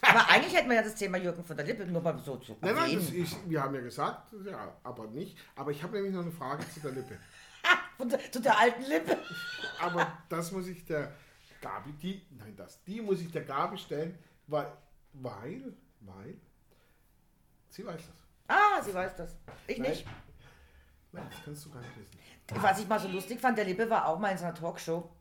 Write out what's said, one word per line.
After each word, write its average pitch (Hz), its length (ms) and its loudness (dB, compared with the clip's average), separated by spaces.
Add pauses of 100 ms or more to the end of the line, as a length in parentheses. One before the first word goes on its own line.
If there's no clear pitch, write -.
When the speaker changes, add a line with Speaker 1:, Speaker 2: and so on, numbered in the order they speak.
Speaker 1:
Aber 226 280 10
eigentlich 294 260 8
hätten 254 140 4
wir 233 60 8
ja 214 60 6
das 208 120 -2
Thema 185 240 -2
Jürgen 175 260 -4
von 151 120 -10
der 147 100 -4
Lippe 185 180 -4
nur 175 160 0
mal 165 180 0
so 131 180 -8
zu 117 240 -14
Speaker 2:
Nein, 196 140 2
nein, - 100 2
Speaker 1:
erwähnen. 247 220 2
Speaker 2:
das - 80 -4
ist, 175 360 -4
wir 151 120 0
haben 139 120 -2
ja 131 80 -4
gesagt, 143 500 -6 (140)
ja, 110 260 -10 (100)
aber 120 260 -10
nicht. 151 280 -10 (200)
Aber 139 160 -4
ich 147 100 -6
habe 190 140 -8
nämlich 196 180 -2
noch 180 80 -2
eine 170 100 -4
Frage 139 400 -6
zu 156 80 -14
der 143 120 -6
Lippe. 127 260 -10 (440)
Speaker 1:
<laughs> - 360 4
Von 254 100 -2
der, - 240 -2
zu 247 80 -2
der 220 180 6
alten 240 260 6
Lippe. 302 340 2 (640)
Speaker 2:
Aber 170 280 2 (200)
das 170 220 -2
muss 185 160 -4
ich 175 180 -12
der 147 260 -2 (480)
Gabi, 104 320 -10
die, 180 300 -8 (160)
nein, 104 180 -16
das, - 280 -18
die 220 180 -8
muss 196 180 2
ich 165 100 -8
der 160 120 -4
Gabi 151 340 -2
stellen, 165 420 -6 (280)
weil, 143 260 -2 (400)
weil, 139 600 -10 (260)
weil, 98 340 -16 (1300)
sie - 160 -14
weiß 180 160 -10
das. - 560 -4
Speaker 1:
Ah, 403 260 6
sie 202 120 -4
weiß 185 220 -2
das. - 200 -10 (300)
Ich - 120 -4
Speaker 2:
Nein. 254 120 0
Speaker 1:
nicht. - 160 -4 (1040)
Speaker 2:
Nein, 170 180 -12
das - 140 -16
kannst 147 220 -12
du - 40 -18
gar 127 100 -16
nicht 120 160 -14
wissen. - 680 -8
Speaker 1:
Was 196 180 6
ich 196 80 -6
mal 214 100 4
so 196 100 -2
lustig 190 320 -6
fand, 240 180 4
der 208 80 2
Lippe 202 240 0
war 180 160 4
auch 160 120 2
mal 202 120 0
in 185 80 -2
so 170 80 -4
einer 165 80 -4
Talkshow. 165 560 -4 (100)